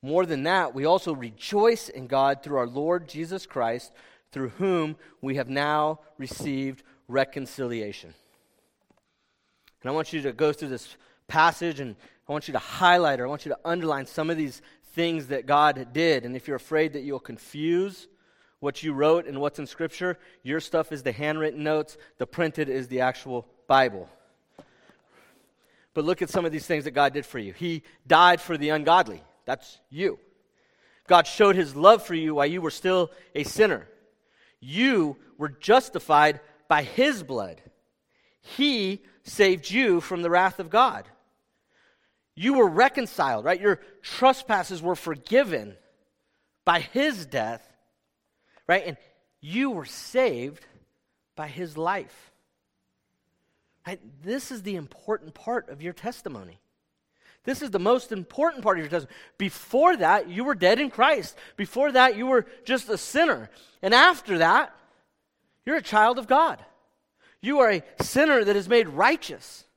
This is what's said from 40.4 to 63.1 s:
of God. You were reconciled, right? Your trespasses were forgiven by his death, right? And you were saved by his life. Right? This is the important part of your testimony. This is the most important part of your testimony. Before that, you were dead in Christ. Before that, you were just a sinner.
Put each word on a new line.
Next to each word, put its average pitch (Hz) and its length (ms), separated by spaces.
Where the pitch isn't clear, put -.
of 165 100
God. 214 380
You 226 180
were 240 140
reconciled, 175 760
right? 175 160
Your 202 200
trespasses 208 800
were 175 140
forgiven 156 840
by 170 160
his 240 460
death, 117 420
right? 170 180
And 156 100
you 233 300
were 175 140
saved 147 800
by 151 140
his 151 280
life. 170 540
Right? 180 140
This 254 300
is 220 100
the 196 140
important 151 560
part - 380
of 143 100
your 175 140
testimony. 117 640
This 262 180
is 269 80
the 196 80
most 233 340
important 262 500
part 202 140
of 160 80
your 147 60
testimony. 160 260
Before 277 580
that, 180 320
you 185 160
were 285 100
dead 185 240
in 277 120
Christ. 247 460
Before 262 340
that, 254 240
you 226 120
were 262 180
just 240 260
a 202 80
sinner. 254 500